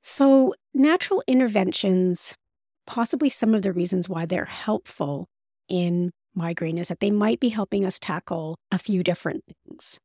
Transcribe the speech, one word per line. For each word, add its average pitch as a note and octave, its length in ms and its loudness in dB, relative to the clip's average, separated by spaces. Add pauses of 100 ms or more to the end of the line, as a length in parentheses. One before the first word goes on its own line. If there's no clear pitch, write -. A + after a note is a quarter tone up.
So C4+ 540 4 (180)
natural D#4+ 540 2
interventions, F#3+ 1080 2 (520)
possibly B3 420 0
some A3 240 2
of G#3+ 80 2
the F#3+ 120 0
reasons F3+ 360 -2
why E3+ 160 -4
they're F3 200 -2
helpful - 840 -6 (400)
in F3 440 0 (220)
migraine E3 460 -4
is F3 80 -4
that E3+ 120 -8
they G#3 120 0
might G#3 280 2
be B3 100 2
helping G3+ 360 -2
us F#3+ 140 -4
tackle D#3+ 580 -8 (140)
a F#3 80 -2
few F#3 240 -2
different - 400 -4 (240)
things. - 380 -12